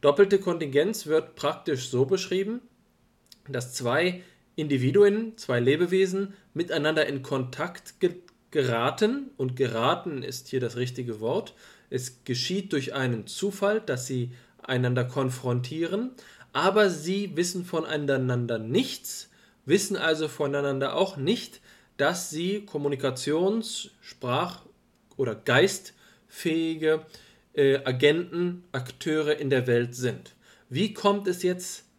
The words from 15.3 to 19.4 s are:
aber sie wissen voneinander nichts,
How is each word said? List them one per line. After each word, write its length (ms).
aber 380
sie 460
wissen 280
voneinander 920
nichts, 720